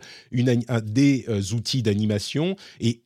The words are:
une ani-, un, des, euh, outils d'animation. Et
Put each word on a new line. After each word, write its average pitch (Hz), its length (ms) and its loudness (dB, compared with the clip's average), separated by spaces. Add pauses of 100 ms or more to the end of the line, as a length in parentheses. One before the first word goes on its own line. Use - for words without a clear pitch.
(300)
une 123 200 2
ani-, 120 180 2
un, 117 140 0
des, 131 480 2
euh, 104 100 0 (140)
outils 117 280 -2
d'animation. 107 760 0 (220)
Et 117 280 0